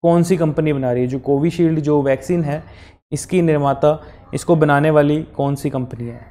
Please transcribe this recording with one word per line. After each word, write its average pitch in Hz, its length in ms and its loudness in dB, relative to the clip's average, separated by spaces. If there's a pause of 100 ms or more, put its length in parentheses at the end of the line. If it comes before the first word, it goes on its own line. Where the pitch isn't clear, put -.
कौन 170 200 4
सी 175 140 0
कंपनी 156 360 0
बना 131 180 -2
रही 123 100 0
है, 127 60 0
जो 131 120 -4
कोविशील्ड 160 600 0
जो 147 220 2
वैक्सीन 139 420 -2
है 143 200 -6 (480)
इसकी 170 300 -2
निर्माता, 151 580 2 (340)
इसको - 220 0
बनाने 151 360 4
वाली 151 300 2 (140)
कौन 139 200 -2
सी 143 140 -6
कंपनी 127 380 -8
है 117 120 -14 (120)